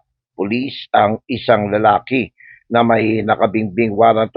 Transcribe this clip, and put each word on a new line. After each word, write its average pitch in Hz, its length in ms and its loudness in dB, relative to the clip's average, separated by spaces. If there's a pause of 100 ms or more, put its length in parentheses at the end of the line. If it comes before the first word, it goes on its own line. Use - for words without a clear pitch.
(380)
Police 117 560 -6
ang 107 320 0
isang 107 480 0
lalaki 107 560 0 (400)
na 117 160 2
may 110 400 0
nakabingbing 110 640 0
warrant 110 480 2